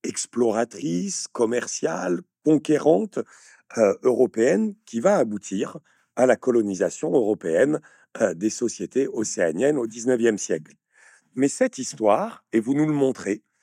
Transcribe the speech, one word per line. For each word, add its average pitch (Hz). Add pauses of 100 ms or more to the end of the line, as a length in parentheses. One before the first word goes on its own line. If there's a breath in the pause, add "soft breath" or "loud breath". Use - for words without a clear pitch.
exploratrice, 120
commerciale, 160 (240)
conquérante, 151 (580 soft breath)
euh, 104
européenne 127 (100)
qui 113
va 196
aboutir 107 (380)
à 123
la 120
colonisation 104
européenne, 110 (400 soft breath)
euh, 98
des 95
sociétés 117
océaniennes 110
au 117
dix-neuvième 113
siècle. - (600 soft breath)
Mais 135
cette 247
histoire, 156
et 117
vous 117
nous 151
le 156
montrez, 131 (200)